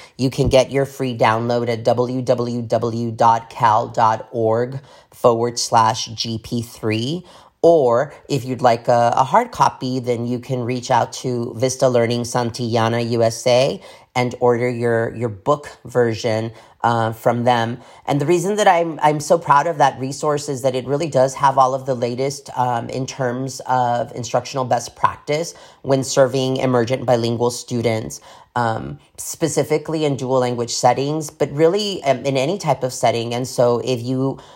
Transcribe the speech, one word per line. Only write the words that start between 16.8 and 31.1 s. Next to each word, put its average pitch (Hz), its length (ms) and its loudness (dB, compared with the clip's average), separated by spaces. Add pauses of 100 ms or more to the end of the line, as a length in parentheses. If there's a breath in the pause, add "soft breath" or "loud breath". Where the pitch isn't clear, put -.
uh, 117 300 2
from 120 320 -2
them. 117 360 0 (260 loud breath)
And 143 160 0
the 139 40 -2
reason 175 300 0
that 202 120 2
I'm, 170 360 2
I'm 151 160 2
so 170 180 4
proud 143 300 4
of 160 100 -2
that 143 220 2
resource 143 480 -4
is 135 140 -6
that 127 140 0
it 131 120 -4
really 147 220 -2
does 135 260 2
have 135 220 2
all 131 160 4
of 131 120 -6
the 135 100 -2
latest, 123 640 -4
um, 120 320 -2
in 127 160 -6
terms 127 640 -6
of 120 480 0
instructional 123 500 -4
best 120 300 -4
practice - 580 -4 (300 loud breath)
when 135 200 0
serving 131 540 2
emergent 127 480 0
bilingual 117 460 0
students, 117 680 -4 (340 loud breath)
um, 120 440 -4 (180 soft breath)
specifically 156 880 -2
in 139 100 0
dual 131 240 0
language 120 320 -2
settings, 139 580 0